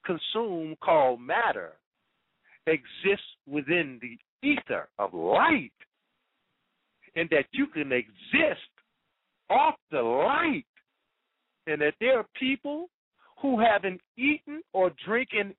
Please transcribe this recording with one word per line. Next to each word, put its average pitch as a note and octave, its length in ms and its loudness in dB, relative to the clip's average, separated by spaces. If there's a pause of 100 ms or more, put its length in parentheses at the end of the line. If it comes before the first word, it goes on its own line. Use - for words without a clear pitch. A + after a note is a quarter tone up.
consume E3+ 760 -4
called C3 380 4
matter B2+ 520 -2 (920)
exists D#3+ 580 -2 (240)
within C#3+ 540 -2
the A#2 160 -14 (280)
ether A#3+ 420 -2 (100)
of F#2+ 160 -4
light, D#3 580 2 (1400)
and E3 140 -2
that C#3+ 220 2
you C#4 140 0
can D3 260 -6
exist B2+ 680 -2 (880)
off C4+ 260 4 (160)
the D3 100 0
light, F#3 640 0 (1000)
and D3+ 140 -2
that D3 200 2
there B3 180 4
are G#3 80 -4 (120)
people C#4+ 500 -4 (540)
who C4 160 2
haven't G3+ 420 2 (160)
eaten D4 460 -2 (100)
or F#3 180 2 (160)
drinking G#3+ 520 -2